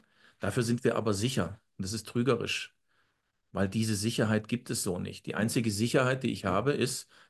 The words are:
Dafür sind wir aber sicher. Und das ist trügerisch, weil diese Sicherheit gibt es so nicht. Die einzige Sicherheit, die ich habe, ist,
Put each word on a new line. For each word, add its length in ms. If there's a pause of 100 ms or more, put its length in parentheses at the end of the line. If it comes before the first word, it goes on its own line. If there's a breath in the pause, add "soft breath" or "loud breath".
(400 soft breath)
Dafür 240
sind 180
wir 140
aber 180
sicher. 460 (180)
Und 60
das 80
ist 160
trügerisch, 640 (800)
weil 160
diese 260
Sicherheit 540
gibt 220
es 120
so 160
nicht. 280
Die 80
einzige 360
Sicherheit, 520
die 100
ich 120
habe, 280
ist, 360 (200 soft breath)